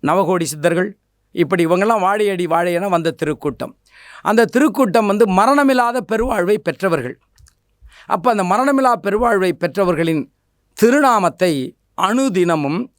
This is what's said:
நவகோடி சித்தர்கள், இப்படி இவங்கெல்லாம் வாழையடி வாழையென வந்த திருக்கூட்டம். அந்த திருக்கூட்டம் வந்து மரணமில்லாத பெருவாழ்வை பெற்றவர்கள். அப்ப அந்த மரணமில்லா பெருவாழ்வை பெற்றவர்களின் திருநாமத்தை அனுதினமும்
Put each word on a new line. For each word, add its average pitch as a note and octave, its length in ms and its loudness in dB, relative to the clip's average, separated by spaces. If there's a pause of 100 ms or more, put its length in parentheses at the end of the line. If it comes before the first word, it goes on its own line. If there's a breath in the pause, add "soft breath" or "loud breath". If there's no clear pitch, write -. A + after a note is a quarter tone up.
நவகோடி E3+ 420 0
சித்தர்கள், E3 460 -2 (440)
இப்படி E3+ 320 0
இவங்கெல்லாம் G3 360 0
வாழையடி G3 440 -2
வாழையென E3+ 420 -2
வந்த E3 280 -2
திருக்கூட்டம். - 560 -6 (500 loud breath)
அந்த A3 220 2
திருக்கூட்டம் A#3 640 2
வந்து G3+ 200 2
மரணமில்லாத A#3+ 720 2 (100)
பெருவாழ்வை G#3+ 500 -2
பெற்றவர்கள். E3 580 -4 (920 soft breath)
அப்ப G3+ 240 -2
அந்த G#3 140 0
மரணமில்லா C4 480 2 (100)
பெருவாழ்வை G3+ 500 0
பெற்றவர்களின் E3 720 -2 (560)
திருநாமத்தை A3 720 2 (420)
அனுதினமும் F3+ 880 0 (180)